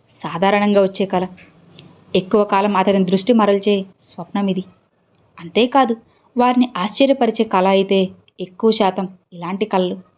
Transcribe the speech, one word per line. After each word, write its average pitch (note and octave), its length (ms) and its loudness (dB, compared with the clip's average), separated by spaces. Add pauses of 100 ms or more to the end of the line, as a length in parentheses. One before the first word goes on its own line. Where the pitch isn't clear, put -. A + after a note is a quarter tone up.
(240)
సాధారణంగా G3+ 580 2
వచ్చే F#3+ 240 -2
కల. F#3 220 -4 (880)
ఎక్కువ F#3+ 280 0
కాలం G3+ 340 0
అతని F#3+ 280 2
దృష్టి F#3+ 280 0
మరల్చే G3+ 520 2 (140)
స్వప్నం G3 480 -8
ఇది. F#3 160 -4 (760)
అంతేకాదు, A#3 560 0 (420)
వారిని B3 400 2
ఆశ్చర్యపరిచే A3+ 680 0
కల F#3+ 220 0
అయితే G3 420 2 (300)
ఎక్కువ G#3 320 -2
శాతం F#3+ 360 -2 (260)
ఇలాంటి F3+ 320 -6
కలలు F#3+ 320 -2 (200)